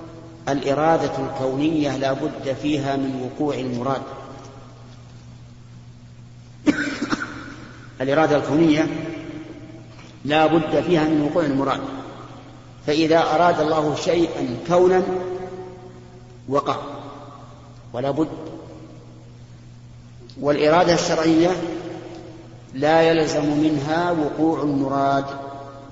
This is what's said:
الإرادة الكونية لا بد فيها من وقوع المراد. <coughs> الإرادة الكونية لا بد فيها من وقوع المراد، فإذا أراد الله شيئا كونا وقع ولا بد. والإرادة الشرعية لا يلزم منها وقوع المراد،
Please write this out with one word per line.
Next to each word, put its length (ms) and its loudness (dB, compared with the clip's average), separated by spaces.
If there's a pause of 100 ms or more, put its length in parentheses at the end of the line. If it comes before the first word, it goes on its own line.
(500)
الإرادة 680 2
الكونية 800 0
لا 160 0
بد 480 -4
فيها 340 0
من 260 -2
وقوع 340 -2
المراد. 460 -2 (2750)
<coughs> 140 2 (1200)
الإرادة 360 4
الكونية 500 4 (1400)
لا 200 4
بد 360 4
فيها 220 4
من 180 4
وقوع 240 2
المراد، 360 0 (1040)
فإذا 320 4
أراد 400 4
الله 360 2
شيئا 640 0 (100)
كونا 360 6 (1500)
وقع 260 0 (1160)
ولا 180 -2
بد. 160 0 (2250)
والإرادة 520 4
الشرعية 560 2 (1200)
لا 280 4
يلزم 560 2
منها 540 2
وقوع 500 0
المراد، 640 2 (680)